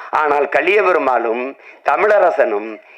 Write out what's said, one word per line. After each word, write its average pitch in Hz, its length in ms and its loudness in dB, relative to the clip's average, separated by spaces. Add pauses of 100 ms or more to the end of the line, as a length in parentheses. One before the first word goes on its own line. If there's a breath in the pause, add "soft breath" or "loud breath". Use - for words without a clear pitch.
ஆனால் 143 360 0
கலியபெருமாளும் 139 1120 0 (280 loud breath)
தமிழரசனும் 143 960 0 (160 loud breath)